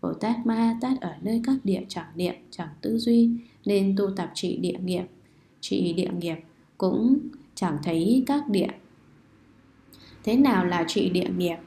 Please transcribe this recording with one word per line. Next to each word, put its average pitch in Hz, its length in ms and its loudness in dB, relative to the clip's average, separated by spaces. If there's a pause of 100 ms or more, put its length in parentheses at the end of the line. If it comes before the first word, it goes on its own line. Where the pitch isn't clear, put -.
Bồ 175 120 -4
Tát 233 320 -4
Ma 226 360 0
Tát 254 200 -2
ở 170 200 -8
nơi 226 220 -2
các 269 200 2
địa 185 240 0
chẳng - 280 -10
niệm, 180 200 -2 (160)
chẳng 165 180 -10 (120)
tư 226 160 -2
duy, 233 340 6 (340)
nên 196 320 2
tu 202 180 2
tập 185 180 -6
trị 175 240 -4
địa 175 260 -2
nghiệp. 180 220 -4 (560)
Trị 180 320 -2
địa 185 260 -2
nghiệp 165 180 -4 (400)
cũng 226 420 2 (360)
chẳng 160 280 -2
thấy 185 420 2
các 285 240 -2
địa. 190 200 2 (1500)
Thế 220 140 2
nào 233 280 6
là 175 220 2
trị 185 220 0
địa 180 280 0
nghiệp? 170 300 0